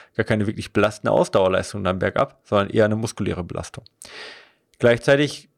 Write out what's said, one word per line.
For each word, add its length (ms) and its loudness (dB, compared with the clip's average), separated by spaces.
gar 80 0
keine 240 0
wirklich 240 -8
belastende 400 0
Ausdauerleistung 720 0
dann 160 -2
bergab, 440 -2
sondern 260 0
eher 160 4
eine 100 0
muskuläre 480 -4
Belastung. 400 -12
Gleichzeitig 760 2